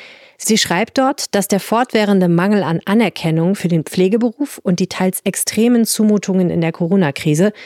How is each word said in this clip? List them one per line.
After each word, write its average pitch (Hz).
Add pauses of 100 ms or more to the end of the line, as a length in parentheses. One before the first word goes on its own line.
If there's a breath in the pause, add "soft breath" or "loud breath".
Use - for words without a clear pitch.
(360 loud breath)
Sie 220
schreibt 202
dort, 269
dass 196
der 196
fortwährende 208
Mangel 180
an 165
Anerkennung 180
für 190
den 160
Pflegeberuf 220
und 180
die 185
teils 185
extremen 233
Zumutungen 202
in 170
der 165
Corona-Krise, 165 (140 loud breath)